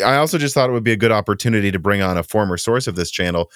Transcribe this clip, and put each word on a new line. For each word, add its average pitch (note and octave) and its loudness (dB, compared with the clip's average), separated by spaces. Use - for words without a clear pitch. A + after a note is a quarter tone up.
I B2+ 4
also D#3 0
just C#3+ -2
thought C3 2
it B2 -2
would A#2 -2
be A2+ 2
a A2 2
good A2+ 2
opportunity G#2 0
to F#2 -2
bring G2 0
on F#2 0
a E2+ 0
former G2 -2
source A#2+ -2
of F2+ -6
this F2 -4
channel F2 -2